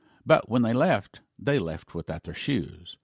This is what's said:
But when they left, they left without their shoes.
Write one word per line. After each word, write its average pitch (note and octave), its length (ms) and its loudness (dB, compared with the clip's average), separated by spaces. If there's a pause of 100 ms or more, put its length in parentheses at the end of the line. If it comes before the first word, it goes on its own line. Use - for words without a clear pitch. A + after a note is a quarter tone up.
(260)
But - 240 4
when A#2+ 120 2
they A#2 120 2
left, C3 460 0 (180)
they C3+ 220 0
left E2 340 -6
without E2 300 -6
their D#2 100 -10
shoes. - 720 -4